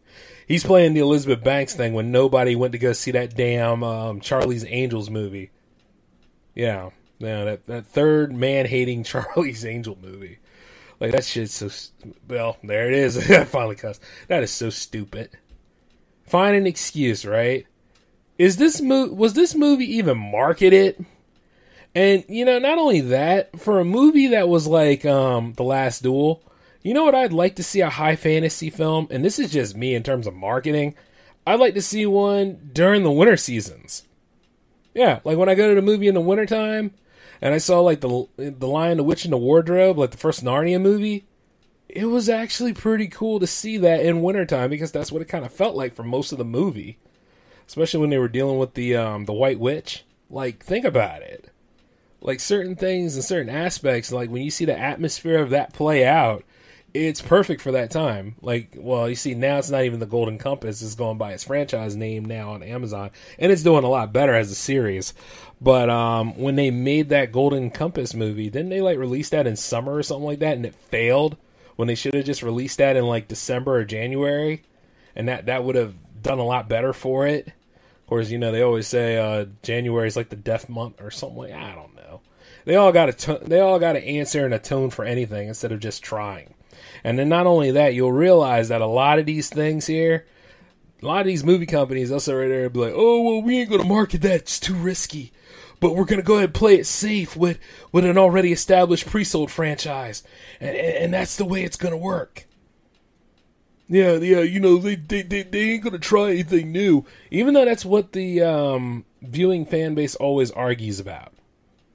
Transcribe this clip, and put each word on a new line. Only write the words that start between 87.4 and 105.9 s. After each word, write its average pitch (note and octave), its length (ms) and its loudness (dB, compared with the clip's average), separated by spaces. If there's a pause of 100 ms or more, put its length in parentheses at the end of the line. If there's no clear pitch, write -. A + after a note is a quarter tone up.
only D#3+ 260 4
that, C#3+ 220 4
you'll B2+ 200 2
realize C3 560 4
that A#2 120 0
a A2 60 0
lot C3+ 320 4
of D3+ 60 0
these D#3 240 -4
things D3+ 360 -2
here, D#3+ 400 0 (760)
a A#2+ 40 -10
lot E3 140 -2
of G3 60 0
these F3 180 -2
movie E3+ 220 4
companies, C3 440 -2
they'll C#3 120 -2
sit C#3+ 100 -4
right C3 160 -2
there C3 160 -2
and B2 100 -4
be A#2+ 60 -4
like, A#2 160 -2
"Oh, A#3 260 4
well, A3+ 200 0
we A#3+ 180 0
ain't A#3 100 -4
gonna G3 140 2
market F#3+ 380 0
that. F3+ 200 2
It's - 200 -8
too F#3+ 140 -4
risky. E3+ 580 -6 (480)
But E3+ 140 4
we're F#3+ 100 2
gonna G3+ 160 0
go G#3 140 4
ahead G3+ 100 4
and D#3+ 80 -2
play G#3 220 6
it - 120 4
safe G#3 480 -4
with, E3+ 240 0 (320)
with F3 140 4
an F3+ 120 4
already F3+ 360 6
established F3 540 4
pre-sold E3 440 -2
franchise. C#3 720 -6 (380)
And, B2+ 160 -6
and, E3 200 -2
and E3+ 160 -2
that's F#3 220 -4
the G3+ 100 -2
way F#3 180 -4
it's F3 120 -8
gonna E3+ 220 -4
work." E3+ 480 -8 (1400)
Yeah, F3+ 240 6
yeah, F3 260 4
you F3 220 0
know, F3+ 160 6
they, G3+ 180 -4
they, F#3+ 280 -4
they, F#3+ 200 -4
they G#3 280 -2
ain't A3+ 120 -4
gonna G3 160 -6